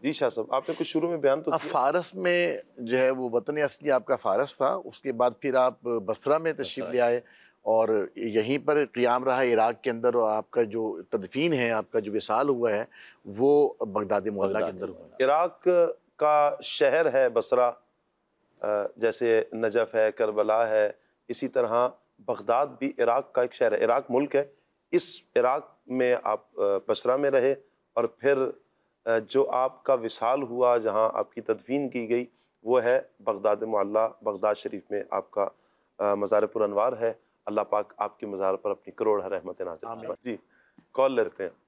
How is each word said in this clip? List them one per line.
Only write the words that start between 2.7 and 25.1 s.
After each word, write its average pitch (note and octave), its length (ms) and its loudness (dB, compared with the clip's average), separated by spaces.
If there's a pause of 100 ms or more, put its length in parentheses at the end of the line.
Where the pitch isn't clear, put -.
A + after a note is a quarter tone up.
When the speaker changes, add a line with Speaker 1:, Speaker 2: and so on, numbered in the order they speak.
Speaker 2:
جو B2 200 -2
ہے C3 120 4
وہ B2+ 200 -4
وطن A#2+ 280 -2
اصلی C#3+ 340 -2
آپ B2+ 140 2
کا C3+ 100 2
فارس A#2 420 0
تھا، E3+ 280 0
اس - 160 -16
کے C3+ 100 -6
بعد B2 200 2 (100)
پھر C3+ 120 -2
آپ B2+ 280 2
بصرہ A#2 560 -2
میں D#3+ 160 -2
تشریف - 320 -8
Speaker 3:
بصرہ۔ - 80 -8
Speaker 2:
لے B2 80 2
آئے A#2+ 200 2 (400)
اور A2 540 2
یہیں A2 420 0 (100)
پر D3 180 2
قیام B2 380 0
رہا C3 200 2
عراق A#2 400 2
کے B2+ 60 0
اندر، A#2 240 0
اور A2+ 180 2
آپ G#2+ 200 -4
کا A#2+ 120 2
جو G#2+ 460 -4
تدفین C3 440 -2
ہے، B2 180 0
آپ A2 200 -4
کا A#2 80 0
جو G#2 140 -6
وصال A2+ 360 0
ہوا A#2+ 220 0
ہے، G#2+ 140 -2 (400)
وہ C3+ 540 2
بغداد G#2 420 -2
معلیٰ G2 320 -2
کے G#2+ 100 0
Speaker 3:
بغداد E2 100 -4
Speaker 2:
اندر F#2 140 -10
Speaker 3:
معلیٰ۔ F#2 140 -14
Speaker 2:
ہوا - 80 -20 (100)
ہے۔ C3 60 2
Speaker 1:
عراق E3 420 0 (480)
کا D3 480 4
شہر D3 500 2
ہے C3 160 4
بصرہ، A#2+ 420 2 (880)
آ، - 60 -4 (280)
جیسے A2+ 480 2 (100)
نجف A2 420 0
ہے، A2 160 4
کربلا G#2+ 580 0
ہے، G#2+ 220 2 (360)
اسی B2+ 200 -4
طرح A#2+ 400 0 (320)
بغداد A#2 480 -2 (120)
بھی C3+ 180 -4
عراق A#2+ 360 0
کا B2 80 0
ایک B2 120 -2
شہر A#2 180 2
ہے۔ G#2+ 140 0
عراق A#2+ 240 2
ملک C#3 260 -2
ہے، C#3 80 2 (480)
اس - 300 -2 (140)